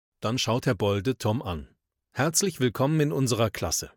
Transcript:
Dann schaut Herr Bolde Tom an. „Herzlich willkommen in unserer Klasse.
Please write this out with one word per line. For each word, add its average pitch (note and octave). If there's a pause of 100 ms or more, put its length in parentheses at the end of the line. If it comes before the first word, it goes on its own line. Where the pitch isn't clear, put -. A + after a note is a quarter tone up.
(200)
Dann A#2
schaut A#2+
Herr B2
Bolde G2+
Tom G#2+
an. E2 (440)
„Herzlich E3
willkommen C3
in D3+
unserer A#2
Klasse. -